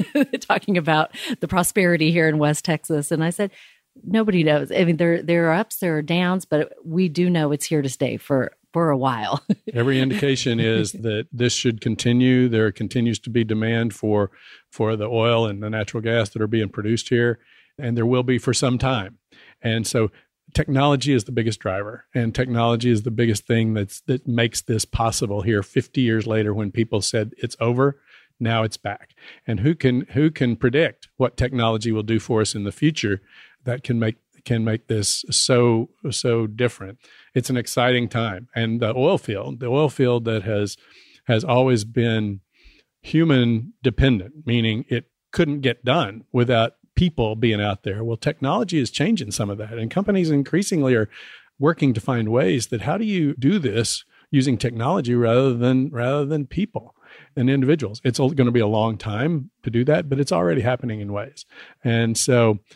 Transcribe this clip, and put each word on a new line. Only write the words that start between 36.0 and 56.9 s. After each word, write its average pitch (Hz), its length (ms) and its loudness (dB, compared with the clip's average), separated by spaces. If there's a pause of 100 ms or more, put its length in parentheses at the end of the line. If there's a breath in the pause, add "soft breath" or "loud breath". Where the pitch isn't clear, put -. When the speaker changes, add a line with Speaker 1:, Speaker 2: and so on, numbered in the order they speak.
Speaker 2:
so 117 360 -2
different? 107 520 -4 (360 soft breath)
It's 131 160 -2
an 127 60 -2
exciting 120 520 0
time. 113 460 -4
And 117 260 -2
the 113 160 0
oil 147 220 2
field, 113 420 -8
the 127 60 -8
oil 139 220 2
field 123 380 2
that 110 160 -2
has, 104 340 -2 (480 soft breath)
has 113 200 2
always 127 400 4
been 110 560 -2 (640 soft breath)
human 131 680 2 (100)
dependent, 127 640 0
meaning 113 420 0
it 120 180 -4 (260)
couldn't 147 280 0
get 123 240 -2
done 120 480 -2
without 120 420 2 (200)
people 117 420 0
being 110 240 2
out 101 220 -2
there. 107 200 -6
Well, 117 140 -4
technology 165 640 -2
is 117 120 0
changing 170 400 0
some 104 200 -4
of 101 80 -8
that, 107 160 -10
and 113 160 -6
companies 190 400 0
increasingly 143 640 0
are 107 160 2 (480 loud breath)
working 143 360 2
to 110 60 -6
find 117 300 -2
ways 139 380 2
that 110 140 -6
how 151 140 -2
do 220 80 -4
you 175 300 0
do 175 240 2
this 113 460 -2 (260 soft breath)
using 135 260 2
technology 123 580 -2
rather 120 400 4
than, 131 360 2
rather 135 340 -2
than 147 220 -4
people - 480 -6 (420 loud breath)